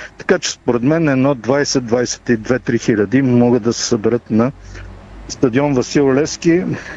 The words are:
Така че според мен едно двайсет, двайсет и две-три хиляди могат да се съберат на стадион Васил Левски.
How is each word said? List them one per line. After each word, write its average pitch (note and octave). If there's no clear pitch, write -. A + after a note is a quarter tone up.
Така -
че -
според A#2+
мен D#3
едно C3+
двайсет, B2+
двайсет A#2+
и A#2+
две-три A#2+
хиляди A2
могат A#2+
да A#2
се -
съберат A2+
на A#2
стадион C#3
Васил C3+
Левски. E3